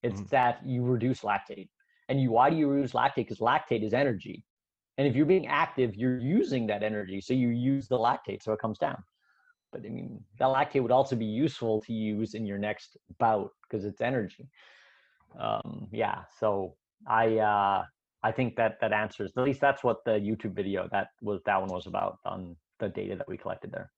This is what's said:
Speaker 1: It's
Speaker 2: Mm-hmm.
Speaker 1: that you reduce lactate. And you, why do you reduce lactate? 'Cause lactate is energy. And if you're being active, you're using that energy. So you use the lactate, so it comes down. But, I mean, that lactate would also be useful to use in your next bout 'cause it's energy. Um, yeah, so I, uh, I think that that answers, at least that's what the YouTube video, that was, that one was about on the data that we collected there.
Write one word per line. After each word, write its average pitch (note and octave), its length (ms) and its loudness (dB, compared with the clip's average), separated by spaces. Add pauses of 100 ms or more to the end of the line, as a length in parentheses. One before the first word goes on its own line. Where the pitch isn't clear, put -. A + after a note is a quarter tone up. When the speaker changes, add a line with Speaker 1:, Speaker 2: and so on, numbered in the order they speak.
Speaker 1:
It's G#2 180 -2
Speaker 2:
Mm-hmm. G2 100 -10
Speaker 1:
that B2 340 2
you B2 180 -2
reduce B2 380 0
lactate. G2+ 480 -4 (400)
And C3+ 120 2
you, B2+ 100 2
why B2 180 8
do D#3+ 60 2
you D#3 140 4
reduce C#3 240 2
lactate? B2 340 2
'Cause G#2 120 -10
lactate A#2 440 2
is G#2+ 100 -2
energy. B2 520 -2 (520)
And C#3 100 4
if A#2+ 80 2
you're D3 100 4
being F3+ 220 4
active, C3 480 0
you're B2+ 240 0
using C3+ 480 2
that G#2 160 0
energy. G2+ 380 -4
So - 120 -2
you B2+ 160 4
use B2+ 380 0
the B2+ 100 2
lactate, A#2 460 0
so A2 100 -2
it G#2+ 60 -4
comes A2 180 -4
down. D#3 240 -4 (720)
But, - 140 -12
I G#2 40 -12
mean, - 340 -10 (160)
that C3 80 2
lactate C3+ 340 2
would A#2 180 2
also C3 160 2
be A2+ 100 -2
useful A2 560 0
to A#2 120 -8
use G#2+ 400 -2
in A2 120 -6
your G2+ 120 -4
next G#2 400 -6 (220)
bout G#2+ 320 2 (180)
'cause G#2 160 -4
it's G2+ 160 -6
energy. A#2+ 480 -2 (880)
Um, - 540 -6
yeah, G2+ 320 -2 (160)
so G2 360 0 (320)
I, A2+ 180 4 (120)
uh, G2+ 480 2 (380)
I A2 80 2
think A#2+ 240 -2
that A2+ 260 0
that A2 120 0
answers, G#2+ 440 -4
at B2+ 60 2
least C#3 180 0
that's C#3 220 2
what A#2+ 220 0
the A2+ 80 2
YouTube G#2+ 480 -2
video, F#2+ 300 -2
that G2 180 -2 (120)
was, G#2 240 -4
that G2 160 2
one G2 80 -4
was F2+ 180 -8
about F#2+ 380 -4
on F#2 320 -10 (220)
the G#2 100 -4
data G2 280 -6
that G2 100 -8
we - 100 -10
collected - 340 -10
there. F#2+ 260 -12